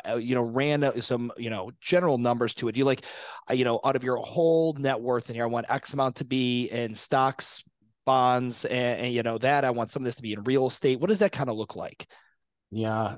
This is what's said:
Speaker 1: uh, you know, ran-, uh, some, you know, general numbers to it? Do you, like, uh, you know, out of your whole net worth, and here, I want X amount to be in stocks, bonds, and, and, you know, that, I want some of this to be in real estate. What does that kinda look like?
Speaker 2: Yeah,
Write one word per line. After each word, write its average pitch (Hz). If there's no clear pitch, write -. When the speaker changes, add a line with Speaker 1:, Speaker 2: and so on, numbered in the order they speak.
Speaker 1:
uh, 113
you 120
know, 123
ran-, 139
uh, 120
some, 120
you 117
know, 107
general 175
numbers 120
to 120
it? 110
Do 117
you, 135
like, 135
uh, 117
you 127
know, 117
out 135
of 127
your 127
whole 165
net 135
worth, 120
and 117
here, 120
I 117
want 117
X -
amount 135
to -
be 123
in 117
stocks, -
bonds, 127
and, 120
and, 123
you 120
know, 113
that, 139
I 131
want 117
some 139
of 127
this 120
to -
be 110
in 104
real 131
estate. 131
What 143
does 196
that 202
kinda 131
look 110
like? -
Speaker 2:
Yeah, 110